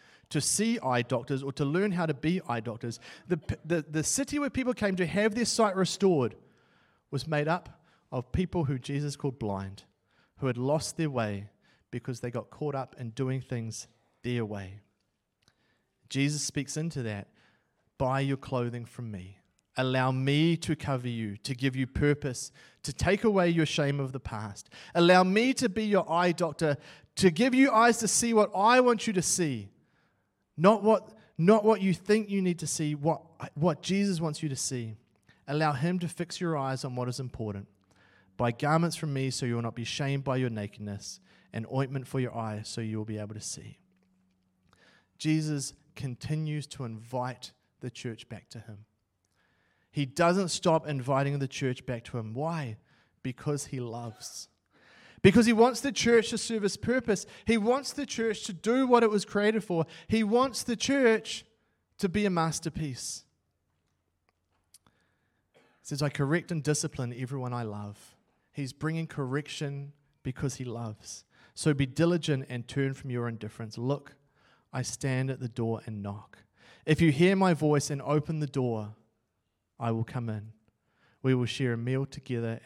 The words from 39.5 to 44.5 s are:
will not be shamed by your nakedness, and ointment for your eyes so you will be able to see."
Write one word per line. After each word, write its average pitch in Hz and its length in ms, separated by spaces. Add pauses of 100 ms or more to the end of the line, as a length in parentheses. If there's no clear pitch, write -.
will 117 80
not 113 140
be 113 80
shamed 139 400
by 131 140
your 127 120
nakedness, 104 680 (320)
and 113 200
ointment 131 360
for 139 100
your 123 180
eyes 110 300
so - 140
you 110 180
will 107 60
be 107 140
able 104 160
to 107 60
see." - 380 (1400)